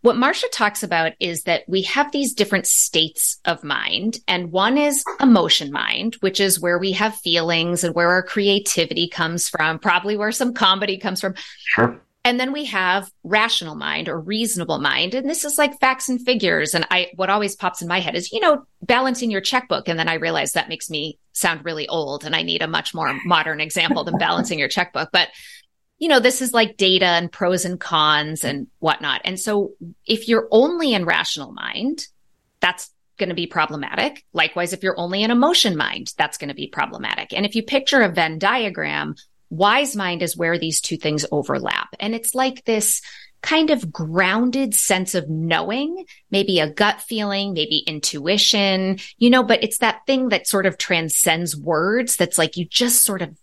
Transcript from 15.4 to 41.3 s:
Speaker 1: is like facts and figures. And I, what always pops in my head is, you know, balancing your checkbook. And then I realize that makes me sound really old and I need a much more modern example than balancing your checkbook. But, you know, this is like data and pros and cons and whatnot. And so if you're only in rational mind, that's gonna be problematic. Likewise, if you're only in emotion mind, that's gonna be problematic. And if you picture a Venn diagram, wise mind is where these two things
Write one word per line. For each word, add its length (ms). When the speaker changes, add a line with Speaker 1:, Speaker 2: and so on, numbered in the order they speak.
Speaker 1:
is 120
like 220
facts 300
and 160
figures. 480
And 160
I, 260
what 140
always 260
pops 260
in 80
my 100
head 160
is, 160
you 80
know, 260
balancing 480
your 120
checkbook. 480
And 100
then 80
I 80
realize 380
that 160
makes 200
me 280
sound 320
really 220
old 380
and 80
I 100
need 180
a 60
much 260
more 200
modern 340
example 460
than 120
balancing 400
your 120
checkbook. 420
But, 180
you 80
know, 140
this 200
is 120
like 240
data 300
and 220
pros 360
and 120
cons 680
and 220
whatnot. 460
And 120
so 340
if 220
you're 200
only 440
in 100
rational 480
mind, 560
that's 280
gonna 160
be 140
problematic. 840
Likewise, 400
if 100
you're 160
only 260
in 80
emotion 440
mind, 420
that's 200
gonna 160
be 140
problematic. 640
And 120
if 80
you 100
picture 380
a 60
Venn 320
diagram, 760
wise 460
mind 280
is 120
where 220
these 240
two 160
things 340